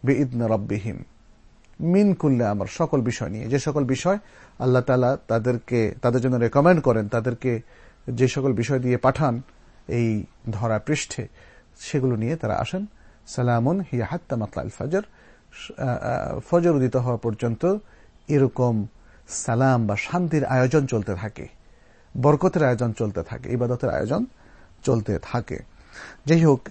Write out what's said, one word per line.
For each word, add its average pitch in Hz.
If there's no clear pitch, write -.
বিইذনি 123
রাব্বিহিম 101
মিন 190
কুল্লি 131
আমর, 101
সকল 156
বিষয় 113
নিয়ে, 110
যে 135
সকল 147
বিষয় 135
আল্লাহ 127
তাআলা 127
তাদেরকে, 117
তাদের 120
জন্য 127
রেকমেন্ড 139
করেন, 110
তাদেরকে 117
যে 127
সকল 131
বিষয় 117
দিয়ে 123
পাঠান 131
এই 113
ধরা 107
পৃষ্ঠে, -
সেগুলো 131
নিয়ে 113
তারা 113
আসেন। 196
সালামুন 123
হিয়া 117
হাত্তা -
মাতলাল 107
ফজর, 165
আ, -
আ, -
ফজর 170
উদিত 127
হওয়া 123
পর্যন্ত 117
এরকম 123
সালাম 123
বা 104
শান্তির 160
আয়োজন 131
চলতে 107
থাকে, 95
বরকতের 156
আয়োজন 120
চলতে 104
থাকে, -
ইবাদতের 120
আয়োজন 135
চলতে 110
থাকে। -
যাই 165
হোক, 139